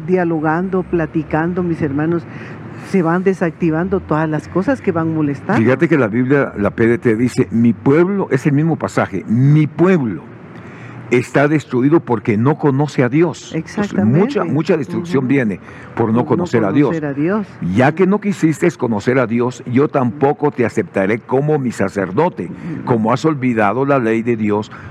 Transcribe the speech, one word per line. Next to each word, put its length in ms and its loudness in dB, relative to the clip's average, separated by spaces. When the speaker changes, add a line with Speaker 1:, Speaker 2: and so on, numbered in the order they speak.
Speaker 1:
dialogando, 760 0
platicando, 800 -2
mis 180 -2
hermanos, 420 -2
se 120 2
van 220 2
desactivando 760 0
todas 300 -2
las 180 -4
cosas 340 -2
que 100 -2
van 240 0
molestando. 460 -2
Speaker 2:
Fíjate 260 4
que 100 4
la 100 4
Biblia, 500 2
la 140 2
P 160 0
D 100 2
T 180 2
dice, 360 0
"Mi 220 4
pueblo", 580 2
es 140 0
el 80 2
mismo 220 2
pasaje, 520 -2
"mi 400 4
pueblo 560 2
está 360 2
destruido 520 2
porque 380 0
no 200 2
conoce 460 0
a 60 2
Dios". 440 -2
Entonces, 260 -8
Speaker 1:
Exactamente. 400 2
Speaker 2:
mucha, 240 0
mucha 340 0
destrucción 480 -2
Speaker 1:
Ujú. 40 -2
Speaker 2:
viene 300 0
por 120 0
no 60 0
Speaker 1:
Por 0 -
no 120 2
Speaker 2:
conocer 400 0
a 60 0
Dios. 180 2
Speaker 1:
conocer 160 -4
a 80 -4
Dios. 340 -2
Speaker 2:
"Ya 180 4
que 140 2
no 120 2
quisiste 520 0
conocer 480 0
a 80 0
Dios, 380 -2
yo 220 2
tampoco 640 0
te 140 0
aceptaré 540 -2
como 400 0
mi 120 -2
sacerdote. 760 -2
Speaker 1:
Ujú. 400 -10
Speaker 2:
Como 280 0
has 120 -4
olvidado 600 0
la 140 2
ley 240 0
de 120 0
Dios, 360 -2